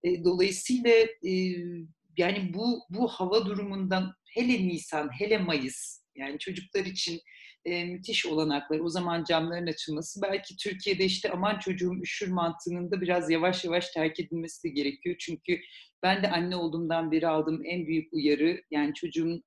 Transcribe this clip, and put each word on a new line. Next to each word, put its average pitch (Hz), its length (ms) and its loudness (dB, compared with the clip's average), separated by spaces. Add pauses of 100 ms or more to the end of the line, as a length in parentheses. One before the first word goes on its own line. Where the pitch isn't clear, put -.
E, 175 200 0
dolayısıyla, 196 680 4 (340)
e, 190 60 0 (840)
yani 185 360 2
bu, 226 260 0 (100)
bu 220 180 0
hava 185 380 0
durumundan 190 680 -2 (200)
hele 233 340 2
Nisan, 156 420 -2 (100)
hele 208 180 2
Mayıs, 151 640 -2 (140)
yani 139 240 -8
çocuklar 190 460 -4
için, 175 340 -4 (460)
e, 175 200 -2
müthiş 185 400 -4
olanaklar. 156 540 0
O 170 100 0
zaman 170 340 -2
camların 170 440 0
açılması, 160 540 -6
belki 190 360 -4
Türkiye'de 190 480 0
işte 190 260 0
aman 190 280 0
çocuğum 180 440 -2
üşür - 240 -4
mantığının 175 640 -2
da 190 100 0
biraz 175 280 2
yavaş 175 360 2
yavaş 175 240 0
terk 160 300 0
edilmesi 165 440 -6
de 165 60 -2
gerekiyor. 143 500 -2
Çünkü 170 400 -4 (440)
ben 190 200 4
de 196 60 2
anne 180 260 0
olduğumdan 165 560 0
beri 160 160 4
aldığım 156 380 0
en 170 220 -4
büyük 156 260 -2
uyarı, 151 580 4
yani 147 220 0
çocuğun 165 540 -2